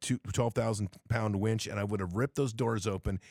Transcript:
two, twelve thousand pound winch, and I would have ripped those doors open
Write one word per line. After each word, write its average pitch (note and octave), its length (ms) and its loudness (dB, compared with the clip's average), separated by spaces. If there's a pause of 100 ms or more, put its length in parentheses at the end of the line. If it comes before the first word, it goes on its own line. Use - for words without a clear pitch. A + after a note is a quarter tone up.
two, B2 180 0 (140)
twelve A#2 200 2
thousand A2 360 0 (200)
pound A2 280 2
winch, A2 320 2
and G2+ 100 -4
I G2+ 60 0
would G#2 160 -2
have F2+ 160 -4
ripped B2 180 0
those C3+ 180 0
doors A2+ 340 0
open F#2+ 340 -2 (100)